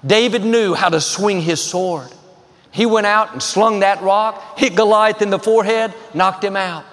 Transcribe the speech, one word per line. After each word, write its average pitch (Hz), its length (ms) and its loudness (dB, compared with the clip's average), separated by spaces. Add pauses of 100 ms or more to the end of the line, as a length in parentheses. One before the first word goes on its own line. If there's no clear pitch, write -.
David 214 380 2
knew 220 300 2
how 175 160 0
to 160 100 2
swing 190 420 -2
his 160 220 -2
sword. 175 460 -6 (600)
He 220 140 -2
went 220 220 0
out 214 240 0
and - 100 -10
slung 214 380 0
that 196 240 2
rock, 214 560 -2
hit 226 160 0
Goliath 214 460 4
in 202 80 0
the 196 100 0
forehead, 220 540 0 (200)
knocked 185 300 0
him 196 140 -4
out. 175 360 -6